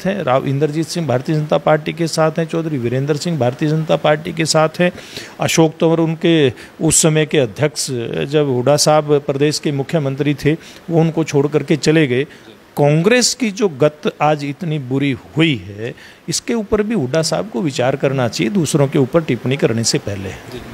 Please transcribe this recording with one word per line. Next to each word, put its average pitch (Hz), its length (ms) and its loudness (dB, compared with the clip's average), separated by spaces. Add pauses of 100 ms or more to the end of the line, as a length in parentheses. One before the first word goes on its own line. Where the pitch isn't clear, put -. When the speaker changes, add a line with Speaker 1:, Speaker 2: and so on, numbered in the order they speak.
Speaker 1:
हैं, 190 180 -2
राव 131 240 0
इंद्रजीत 147 400 0
सिंह 170 200 -6
भारतीय 131 300 0
जनता 151 220 0
पार्टी 156 340 0
के 160 140 -4
साथ 156 320 0
हैं, 165 80 -2
चौधरी 160 320 -4
वीरेंद्र 131 380 0
सिंह 165 220 -4
भारतीय 127 300 0
जनता 160 280 0
पार्टी 156 360 0
के 160 120 -2
साथ 156 240 2 (120)
हैं, 175 120 2 (480)
अशोक 160 400 2
तंवर 165 200 2
उनके 160 520 2 (280)
उस 160 220 2
समय 156 240 4
के 160 120 0
अध्यक्ष, 135 520 0 (340)
जब 147 240 2
हुड्डा 127 280 2
साहब 147 500 2
प्रदेश 147 320 0
के 156 140 -4
मुख्यमंत्री 139 640 0
थे, 147 180 2 (380)
वो 165 100 4
उनको 160 240 2
छोड़ 143 220 2
करके 147 300 0
चले 156 300 4
गए। 127 200 0 (500)
कांग्रेस 165 580 4
की - 160 -2
जो 202 180 0
गत 151 320 0 (220)
आज 151 220 2
इतनी 151 340 -4
बुरी 135 380 -2 (200)
हुई 156 200 2
है, 101 380 -10 (340)
इसके 233 260 -4
ऊपर 214 280 0
भी 214 120 -2
हुड्डा 156 280 0
साहब 180 280 -4
को 226 120 -4
विचार 139 340 0
करना 135 320 0
चाहिए 214 240 -2
दूसरों 147 360 2
के 151 100 0
ऊपर 147 240 2
टिप्पणी 127 340 -2
करने 117 280 0
से - 140 0
पहले। 98 300 -8
Speaker 2:
जी, 104 320 -14 (140)